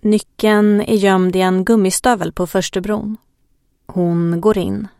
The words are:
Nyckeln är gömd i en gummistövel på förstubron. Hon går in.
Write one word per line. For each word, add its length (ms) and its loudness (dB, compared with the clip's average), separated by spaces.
Nyckeln 800 2
är 140 -2
gömd 400 2
i 60 0
en 240 0
gummistövel 680 0
på 140 -4
förstubron. 720 -4
Hon 560 -2
går 160 2
in. 300 -4